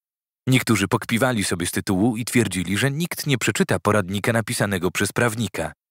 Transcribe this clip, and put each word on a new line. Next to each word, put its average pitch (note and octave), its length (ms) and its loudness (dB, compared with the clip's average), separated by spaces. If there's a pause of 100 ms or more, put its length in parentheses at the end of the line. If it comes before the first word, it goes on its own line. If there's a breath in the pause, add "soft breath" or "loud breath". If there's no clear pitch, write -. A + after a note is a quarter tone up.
(480)
Niektórzy A2+ 400 4
pokpiwali A#2 560 0
sobie F2 240 -2
z - 40 -4
tytułu G#2 460 0
i G#2+ 80 -6
twierdzili, F#2+ 520 0
że C3+ 140 0
nikt D#3+ 360 -4
nie C#3+ 100 2
przeczyta A2+ 420 0
poradnika G#2 540 0
napisanego G2+ 580 0
przez - 200 -2
prawnika. G#2+ 640 -2 (180)